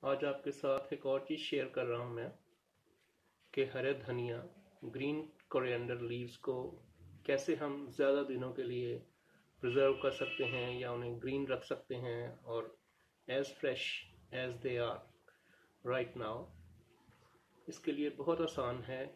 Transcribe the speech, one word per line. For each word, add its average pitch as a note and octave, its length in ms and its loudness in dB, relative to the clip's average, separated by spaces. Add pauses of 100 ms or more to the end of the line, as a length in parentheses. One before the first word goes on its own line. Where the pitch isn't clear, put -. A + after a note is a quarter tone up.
आज C3+ 220 2
आपके C#3+ 260 0
साथ C3+ 420 2
एक C#3 140 -4
और C3+ 220 4
चीज़ D3+ 120 0
share C3 340 0
कर B2+ 100 2
रहा A#2+ 180 0
हूँ A#2+ 120 -4
मैं A#2 140 -4 (1300)
कि C3+ 180 4
हरे C3 260 2
धनिया, A#2+ 380 -2 (500)
green C#3 340 -2 (300)
coriander A#2+ 500 2
leaves A#2+ 380 -4
को C3 160 0 (720)
कैसे C#3 280 4
हम D3 200 -2 (220)
ज़्यादा C#3 260 6
दिनों B2+ 300 -2
के C3 100 -4
लिए B2 320 0 (680)
preserve C3+ 400 8
कर C3+ 100 4
सकते C3+ 320 0
हैं B2 360 -2
या B2 120 -2
उन्हें A#2+ 300 -2
green C3+ 240 0
रख C3 180 0
सकते - 320 -4
हैं A#2+ 480 -4
और A#2 280 -2 (560)
as C3+ 280 0
fresh - 320 0 (480)
as B2+ 260 -2
they B2+ 180 0
are A#2 200 0 (840)
right B2 380 0
now। A2 140 -2 (1300)
इसके D#3+ 240 -2
लिए D3 260 0
बहुत D#3+ 240 2
आसान B2 420 -2
है। B2+ 180 -4 (140)